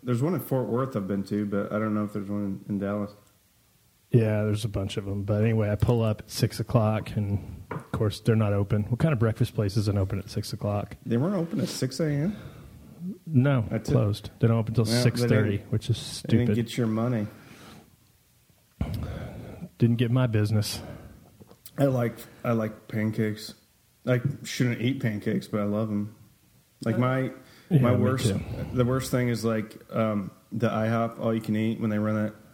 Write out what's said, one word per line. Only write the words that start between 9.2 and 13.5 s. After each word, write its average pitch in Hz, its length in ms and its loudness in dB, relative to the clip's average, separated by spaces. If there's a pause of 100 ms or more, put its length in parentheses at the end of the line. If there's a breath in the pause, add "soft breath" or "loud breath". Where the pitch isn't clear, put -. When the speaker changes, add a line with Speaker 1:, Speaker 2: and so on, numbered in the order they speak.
Speaker 2:
place 104 220 0
isn't 104 200 2
open 98 220 0
at - 100 -10
six - 240 -6
o'clock? 104 440 -4 (100)
Speaker 1:
They 117 100 0
weren't 170 200 2
open 170 240 -2
at - 80 -2
six - 320 -4
A 165 60 2
M? 151 300 0 (920 loud breath)
Speaker 2:
No, 135 440 4